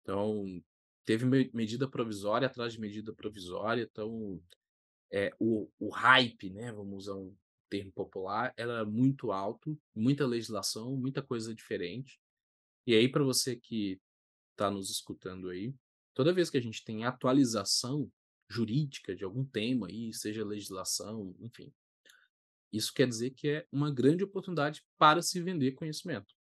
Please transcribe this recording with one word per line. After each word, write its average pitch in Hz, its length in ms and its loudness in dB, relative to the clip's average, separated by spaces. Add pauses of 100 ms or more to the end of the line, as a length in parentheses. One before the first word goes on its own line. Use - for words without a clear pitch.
Então, 98 600 -2 (440)
teve 113 200 2
me-, 131 280 4
medida 117 360 -2
provisória 110 580 -2
atrás 117 260 -6
de 113 80 -10
medida 107 320 -8
provisória, 107 760 -4
então, 107 540 -8 (680)
é, 98 300 0
o, 110 300 2 (100)
o 104 100 -4
hype, 120 600 4
né, 107 240 -10
vamos 98 340 -12
usar 98 80 -6
um 95 180 -10 (360)
termo 101 240 -6
popular, 101 640 -4
era 117 260 -2
muito 123 480 2
alto, 113 480 -4 (160)
muita 135 320 2
legislação, 113 720 -4
muita 131 240 -2
coisa 113 340 -6
diferente. 110 640 -8 (680)
E 120 80 6
aí, 117 160 10
pra 147 140 4
você 127 320 2
que 104 460 -4 (560)
tá 101 140 2
nos 98 180 -4
escutando 92 600 -8
aí, 98 260 -6 (400)
toda 147 180 4
vez 175 160 2
que - 80 0
a 127 40 4
gente 117 220 -6
tem 110 220 -6
atualização 127 1040 2 (380)
jurídica 117 680 -2
de 90 80 -8
algum 107 220 -4
tema 117 420 -2
aí, 110 260 -8
seja 107 300 -4
legislação, 101 960 -6
enfim, - 320 -16 (1000)
isso 110 200 -2
quer 131 140 4
dizer 120 240 -4
que - 180 -6
é 151 220 -4
uma 143 220 0
grande 139 300 4
oportunidade 175 600 -4 (140)
para 156 240 8
se 180 200 -2
vender 165 320 0
conhecimento. 151 680 -8